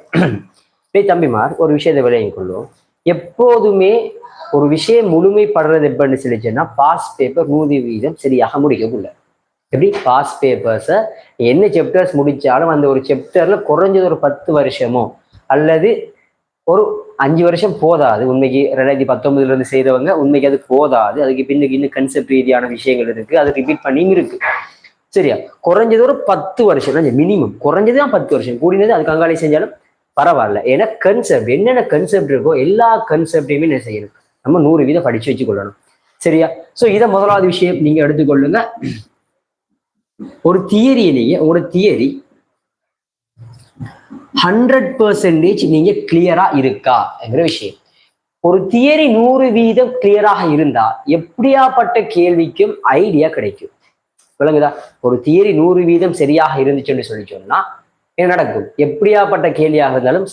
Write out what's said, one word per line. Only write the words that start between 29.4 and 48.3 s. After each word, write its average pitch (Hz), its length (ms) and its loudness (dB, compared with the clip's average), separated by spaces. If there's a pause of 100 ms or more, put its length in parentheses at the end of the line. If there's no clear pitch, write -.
செஞ்சாலும் 156 320 0 (440)
பரவாயில்ல. 120 420 2 (120)
ஏன்னா 190 140 0 (180)
கான்செப்ட், 185 520 0
என்னென்ன 233 260 0 (100)
கான்செப்ட் 156 420 -2
இருக்கோ 147 280 0
எல்லா 214 260 2 (220)
கான்செப்டையுமே 156 580 -2
என்ன 131 200 -2
செய்யணும், 104 260 -12 (300)
நம்ம 156 200 2
நூறு 147 240 2
வீதம் 156 200 0
படிச்சு 117 240 -4
வச்சு 120 160 -6
கொள்ளணும். 101 280 -6 (480)
சரியா, 160 240 2 (320)
so 240 60 2 (100)
இதை 226 200 2
முதலாவது 202 360 2
விஷயம் 180 320 -2
நீங்க 151 220 2
எடுத்துக்கொள்ளுங்க. 147 540 0 (1900)
ஒரு 185 100 2 (120)
தியரியை 226 480 2
நீங்க, 120 240 0
உங்களோட 165 180 2 (140)
தியரி 147 340 0 (2250)
ஹண்ட்ரட் 247 460 2 (100)
பர்சன்டேஜ் 185 600 2 (120)
நீங்க 165 160 2 (180)
கிளியரா 175 380 2 (140)
இருக்கா 127 360 0 (280)
என்கிற 131 260 -2
விஷயம். 98 260 -10 (720)